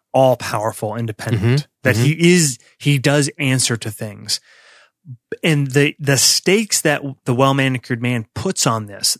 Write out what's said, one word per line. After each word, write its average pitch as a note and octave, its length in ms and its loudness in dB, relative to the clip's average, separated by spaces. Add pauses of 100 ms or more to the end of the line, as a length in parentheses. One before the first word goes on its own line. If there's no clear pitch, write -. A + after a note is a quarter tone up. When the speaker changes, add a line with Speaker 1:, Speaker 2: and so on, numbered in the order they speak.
(140)
Speaker 1:
all C3 240 4
powerful, G#2+ 580 -6
independent, A2+ 480 -4
Speaker 2:
Mm-hmm. B2+ 220 2 (180)
Speaker 1:
that A#2 120 2
Speaker 2:
Mm-hmm. A2+ 100 2
Speaker 1:
he E3 280 4
is, D3+ 240 2 (200)
he D3 200 2
does C#3 400 2
answer C3 400 0
to A2 140 -8
things. G#2+ 480 -8 (1040)
And C#3+ 280 -2
the, C#3+ 280 2
the C#3 180 0
stakes - 640 0
that D3 200 0 (240)
the C3 80 0
Well C3+ 200 4
Manicured C3 480 -2
Man B2 240 -2 (100)
puts - 320 -2
on A2 180 -2
this, - 340 -4